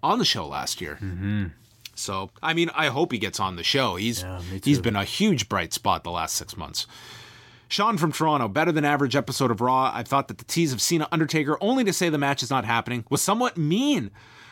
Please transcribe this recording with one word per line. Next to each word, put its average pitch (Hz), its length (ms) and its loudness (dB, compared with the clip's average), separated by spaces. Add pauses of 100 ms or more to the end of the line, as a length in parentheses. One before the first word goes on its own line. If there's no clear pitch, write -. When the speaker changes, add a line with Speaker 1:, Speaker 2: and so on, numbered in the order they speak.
Speaker 1:
on 190 160 2
the 226 80 2
show 80 220 0
last 69 320 -6
year. 76 220 -8
Speaker 2:
Mm-hmm. 98 460 -2 (460)
Speaker 1:
So, 98 380 -6 (100)
I 160 120 0
mean, 165 200 2
I 151 140 2
hope 139 240 0
he 123 80 -2
gets 95 200 -2
on 95 180 -2
the 85 60 -8
show. 117 340 2
He's, 107 260 -2
Speaker 2:
Yeah, 90 160 -8 (100)
me 95 140 -8
Speaker 1:
he's 143 140 6
Speaker 2:
too. 92 60 -2
Speaker 1:
been 113 120 2
a 98 80 2
huge 185 460 0
bright 90 240 -2
spot 90 320 0
the 87 40 -8
last 85 260 -4
six - 200 -8
months. - 320 -8 (800)
Sean 214 300 2
from 156 160 2
Toronto, 151 340 2
"Better 156 240 2
than 151 140 2
average 143 300 2
episode 131 360 2
of 104 100 0
Raw. 127 320 4
I 120 80 -6
thought 139 280 0
that 113 80 -10
the - 80 -18
tease 165 280 0
of 107 80 -4
Cena 160 300 0
Undertaker, 156 500 0
only 254 220 2
to 196 100 2
say 170 160 0
the 151 80 0
match 139 240 0
is 127 80 -4
not 131 160 0
happening, 117 460 -2
was 131 100 0
somewhat 226 360 0
mean. 170 520 2 (420)